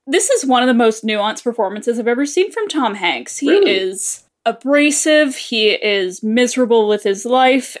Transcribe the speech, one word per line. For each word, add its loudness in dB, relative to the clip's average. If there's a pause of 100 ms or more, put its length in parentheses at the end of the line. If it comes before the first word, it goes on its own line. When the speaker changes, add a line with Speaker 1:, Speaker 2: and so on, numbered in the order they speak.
Speaker 1:
this 0
is 0
one 4
of 2
the 4
most 2
nuanced -4
performances -4
I've -4
ever 0
seen 0
from -4
Tom -2
Hanks. -6
He 0
Speaker 2:
Really? 4
Speaker 1:
is -8 (240)
abrasive. 2
He 0
is -2
miserable 2
with 0
his -2
life. 2